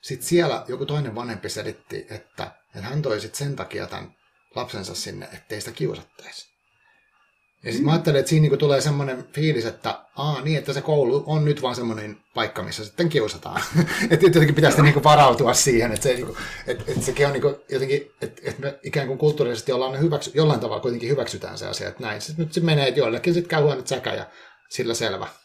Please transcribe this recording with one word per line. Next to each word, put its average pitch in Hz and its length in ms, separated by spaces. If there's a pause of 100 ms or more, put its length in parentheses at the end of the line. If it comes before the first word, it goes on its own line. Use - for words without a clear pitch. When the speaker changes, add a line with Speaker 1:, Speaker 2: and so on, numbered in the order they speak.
Speaker 1:
sit 131 220
siellä 165 460
joku 127 180
toinen 139 280
vanhempi 117 340
selitti, - 600
että, - 420 (220)
että 101 140
hän 147 140
toi 110 180
sit 110 140
sen 143 220
takia - 300
tän 95 280 (400)
lapsensa 110 400
sinne, 95 380
ettei - 280
sitä 117 120
kiusattaisi. - 760 (1160)
Ja 117 80
sit 117 100
mä 143 80
Speaker 2:
Mm. - 20
Speaker 1:
ajattelin, 160 280
että 131 80
siinä 156 140
niinku 143 140
tulee 139 240
semmonen 143 520
fiilis, 143 340
että - 320 (180)
aa, 139 240
niin, 151 180
että 139 140
se 139 100
koulu 143 440
on 151 180
nyt 143 180
vaan 123 120
semmonen 107 420 (180)
paikka, 110 280
missä 104 220
sitten 170 240
kiusataan. 107 520 (260)
<laughs> - 240
Et 160 120
jotenkin 160 320
pitäisi 147 240
Speaker 2:
Joo. 147 60
Speaker 1:
niinku 147 200
varautua 135 500
siihen, 120 380
että 104 100
se 131 120
niinku, 123 220 (300)
et, - 220
et 117 140
sekin 135 240
on 139 60
niinku 135 360
jotenkin, 135 420 (120)
et, - 220
et - 140
me 139 240
ikään 139 240
kuin 131 120
kulttuurisesti 131 540
ollaan 131 280
hyväksy-, 151 340
jollain 147 260
tavalla 107 220
kuitenkin 120 280
hyväksytään 98 480
se - 80
asia, 98 220
että 92 140
näin. 107 180
Sit 156 180
nyt 160 140
se 180 80
menee, 151 280
että 127 120
joillekin 120 340
sit 170 120
käy 156 160
huonot 135 240
säkä 120 280
ja 101 120 (440)
sillä 117 240
selvä. 104 320 (180)